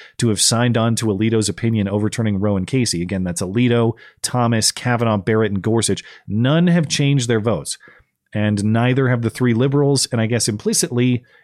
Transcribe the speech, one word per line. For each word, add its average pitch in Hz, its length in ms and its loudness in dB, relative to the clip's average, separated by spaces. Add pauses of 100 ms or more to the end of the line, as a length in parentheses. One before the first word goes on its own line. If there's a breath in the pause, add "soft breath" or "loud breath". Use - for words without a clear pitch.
(180 loud breath)
to 120 100 2
have 104 120 0
signed 120 360 2
on 113 200 0
to 113 100 -2
Alito's 110 420 2
opinion 110 400 -2
overturning 104 520 -2
Roe 101 160 0
and 92 100 -2
Casey, 117 340 -2
again, 92 220 -4
that's 87 180 -4
Alito, 117 520 2 (300 loud breath)
Thomas, 117 500 0
Kavanaugh, 117 460 -2
Barrett, 107 340 0
and 95 100 -4
Gorsuch, 107 400 0 (240 loud breath)
none 135 400 2
have 170 220 2
changed 139 400 0
their 113 120 2
votes. 95 380 -4 (560 loud breath)
And 104 300 0
neither 123 440 2
have 120 140 0
the 113 80 0
three 123 240 2
liberals. 139 560 2
And 117 100 -2
I 110 60 0
guess 113 220 -2
implicitly, 123 760 0 (200 soft breath)